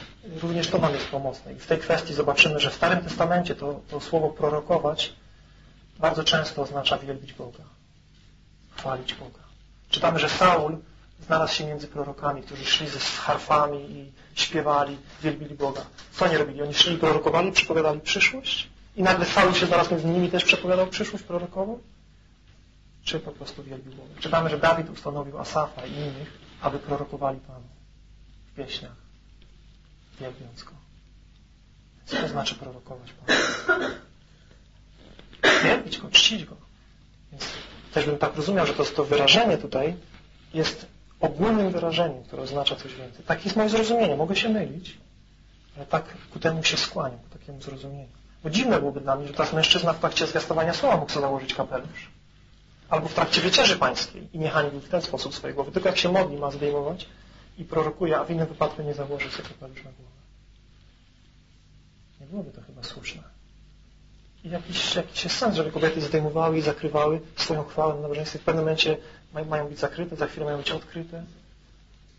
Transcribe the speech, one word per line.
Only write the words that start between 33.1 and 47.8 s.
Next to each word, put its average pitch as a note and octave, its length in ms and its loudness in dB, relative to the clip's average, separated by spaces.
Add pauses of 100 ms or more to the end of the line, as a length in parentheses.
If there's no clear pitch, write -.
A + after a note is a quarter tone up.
Pana? - 760 0 (1700)
Wielbić - 340 2
Go, - 140 -12
czcić G#3 340 6
Go. - 100 -16 (760)
Więc - 140 -12 (480)
też D3 120 2
bym D3 120 0
tak D3+ 180 0
rozumiał, E3 300 2
że C#3 80 2
to, D3 120 2
to - 180 0
wyrażenie D3 540 4
tutaj D3+ 380 -2 (580)
jest - 320 -4 (340)
ogólnym F#3+ 520 2
wyrażeniem, E3 520 0
które C3+ 180 -10
oznacza C#3 340 -2
coś C3 200 -12
więcej. - 300 -16
Tak D#3+ 200 -2
jest F#3+ 120 -2
moje G#3+ 120 4
zrozumienie, A3 460 4
mogę E3 200 0
się A3 140 2
mylić, F3+ 480 -2 (800)
ale C#3+ 100 -14
tak - 320 -2 (160)
ku - 60 -10
temu D#3+ 240 0
się D3+ 140 2
skłaniam, C3 420 -2
ku - 200 -20
takiemu C#3 220 -16
zrozumieniu. C#3 480 -12 (340)